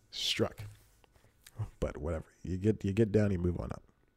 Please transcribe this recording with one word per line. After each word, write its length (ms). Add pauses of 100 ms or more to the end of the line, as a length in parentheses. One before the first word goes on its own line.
struck. 540 (1160)
But 180
whatever. 260 (180)
You 140
get, 280
you 80
get 200
down, 180
you 80
move 200
on 140
up. 100 (340)